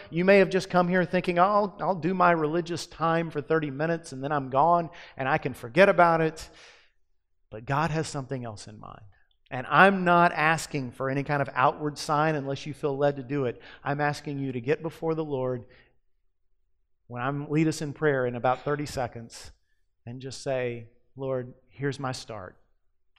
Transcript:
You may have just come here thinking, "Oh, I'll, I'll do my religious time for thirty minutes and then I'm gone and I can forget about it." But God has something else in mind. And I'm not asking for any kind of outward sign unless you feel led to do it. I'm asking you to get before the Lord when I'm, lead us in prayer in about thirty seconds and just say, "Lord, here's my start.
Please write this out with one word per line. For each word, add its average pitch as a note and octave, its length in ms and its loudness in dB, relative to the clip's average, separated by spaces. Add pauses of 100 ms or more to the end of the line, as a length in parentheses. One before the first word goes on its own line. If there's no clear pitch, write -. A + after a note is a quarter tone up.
You E3+ 160 -2
may G3 140 8
have F#3+ 100 6
just F#3 220 -2
come F3+ 180 4
here F3+ 160 2
thinking, F3 340 0
"Oh, F3 40 6
I'll, G#3 380 2
I'll D#3+ 140 -2
do E3+ 200 -2
my F3+ 160 6
religious E3 560 0
time E3 420 -2
for D3+ 140 -6
thirty D#3 280 0
minutes E3 420 -4
and C3 120 -10
then D3 80 -2
I'm C3+ 160 -2
gone D#3+ 400 4 (300)
and C3 100 -2
I D#3 80 2
can C#3 160 -2
forget D3+ 380 4
about E3+ 320 6
it." D#3+ 260 -4 (1000)
But A2+ 160 -12
God D3 240 0
has D#3 180 -4
something B2+ 380 -8
else G#2+ 200 -12
in G#2+ 140 -18
mind. - 220 -18 (460)
And B2+ 220 -8
I'm F#3 320 6
not F3 300 6
asking D#3 580 -2
for C3+ 180 -4
any C#3 140 -2
kind C#3+ 180 -2
of C3+ 140 0
outward C#3+ 440 0
sign D#3 360 0
unless C#3 320 -6
you C#3+ 80 -10
feel C#3 240 -4
led C#3+ 160 2
to C3+ 80 -10
do C3+ 220 -2
it. - 180 -4 (220)
I'm C#3+ 160 -4
asking C#3+ 400 -4
you C3+ 100 -4
to B2 100 -6
get D3+ 220 -2
before D#3+ 320 -4
the D#3 100 -4
Lord B2+ 400 -4 (1400)
when B2 160 -10
I'm, C#3+ 260 -4
lead D#3 200 2
us D3+ 120 -4
in D3 120 -6
prayer C3+ 340 0
in B2 80 -4
about B2+ 300 0
thirty D3 220 -4
seconds A#2 680 -10 (520)
and B2 160 -12
just C3 220 -14
say, A#2+ 460 -4 (260)
"Lord, C3 400 -6 (140)
here's C#3 320 -6
my C3 100 -6
start. G#2+ 460 -12 (640)